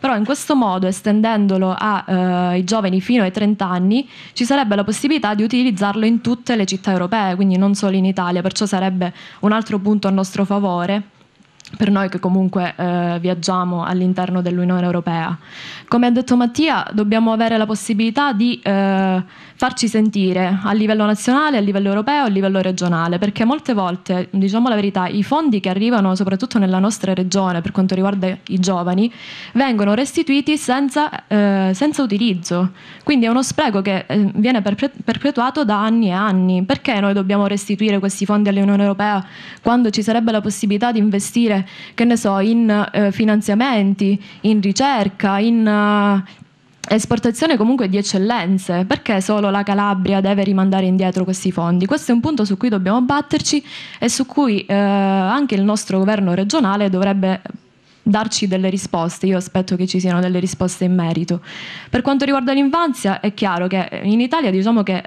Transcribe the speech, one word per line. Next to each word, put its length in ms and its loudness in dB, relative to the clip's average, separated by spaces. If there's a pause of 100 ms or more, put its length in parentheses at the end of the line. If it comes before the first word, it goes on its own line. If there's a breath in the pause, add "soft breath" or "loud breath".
però 160 0
in 80 0
questo 320 -2
modo, 320 0
estendendolo 880 0
a, 260 -2
eh, 100 -4
ai 500 0
giovani 360 0
fino 220 2
ai 80 0
trenta 380 0
anni, 400 0 (240 loud breath)
ci 120 -2
sarebbe 300 2
la 80 0
possibilità 520 -2
di 100 0
utilizzarlo 600 0
in 160 4
tutte 360 -2
le 100 0
città 240 -4
europee, 460 0
quindi 200 2
non 200 2
solo 180 0
in 120 2
Italia, 360 0
perciò 240 -2
sarebbe 480 -2 (260 loud breath)
un 120 2
altro 260 -2
punto 300 0
a 20 2
nostro 340 0
favore. 580 -2 (760)
Per 140 2
noi 180 2
che 100 -6
comunque, 580 0
eh, 440 -2
viaggiamo 640 -2
all'interno 560 0
dell'Unione 440 0
Europea. 520 -2 (500 loud breath)
Come 200 2
ha 40 2
detto 260 2
Mattia, 560 0
dobbiamo 400 2
avere 260 0
la 80 0
possibilità 680 0
di, 300 0
eh, 600 0 (320 loud breath)
farci 340 -2
sentire 760 2
a 100 -2
livello 320 2
nazionale, 520 0
a 40 2
livello 280 0
europeo, 360 0
a 40 0
livello 320 0
regionale, 580 -2
perché 260 -2
molte 300 0
volte, 560 -2
diciamo 380 0
la 80 2
verità, 320 0
i 160 0
fondi 340 2
che 100 -4
arrivano 460 2
soprattutto 440 -2
nella 200 2
nostra 340 0
regione 480 -2
per 120 -8
quanto 220 0
riguarda 340 0 (180)
i 140 -2
giovani 520 0 (420 loud breath)
vengono 400 2
restituiti 600 0
senza, 680 -2
eh, 480 2
senza 280 0
utilizzo. 680 0 (320 loud breath)
Quindi 240 2
è 20 2
uno 140 2
spreco 400 0
che, 240 -2
eh, 280 0
viene 280 2
perpet-, 400 -4
perpetuato 600 -2
da 180 2
anni 260 2
e 40 0
anni. 500 2
Perché 380 -2
noi 120 2
dobbiamo 340 0
restituire 520 -2
questi 260 -2
fondi 240 2
all'Unione 340 2
Europea 420 0 (360 loud breath)
quando 300 2
ci 120 -2
sarebbe 280 0
la 100 0
possibilità 520 -2
di 60 0
investire, 680 2 (280 loud breath)
che 100 0
ne 120 4
so, 220 0
in, 320 2 (220)
eh, 180 2
finanziamenti, 1120 2 (200 loud breath)
in 180 2
ricerca, 800 0
in, 280 2
eh, 800 2 (420)
esportazione 680 0
comunque 320 2
di 80 0
eccellenze? 880 0
Perché 340 -2
solo 300 0
la 120 0
Calabria 580 0
deve 220 2
rimandare 440 2
indietro 380 0
questi 280 -2
fondi? 340 0
Questo 260 0
è 20 4
un 60 2
punto 240 0
su 120 0
cui 120 -2
dobbiamo 340 0
batterci 600 -2 (360 loud breath)
e 100 -2
su 180 -2
cui, 380 0
eh, 100 -2
anche 800 2
il 80 2
nostro 360 0
governo 360 2
regionale 540 0
dovrebbe 540 0 (600)
darci 460 0
delle 220 0
risposte. 560 -4
Io 100 2
aspetto 400 -2
che 100 -2
ci 140 -2
siano 200 0
delle 180 0
risposte 460 -4
in 100 2
merito. 460 -2 (500 loud breath)
Per 120 0
quanto 220 0
riguarda 280 0
l'infanzia, 680 0
è 140 -2
chiaro 320 -2
che 360 -4
in 180 2
Italia, 300 0
diciamo 320 2
che 240 -2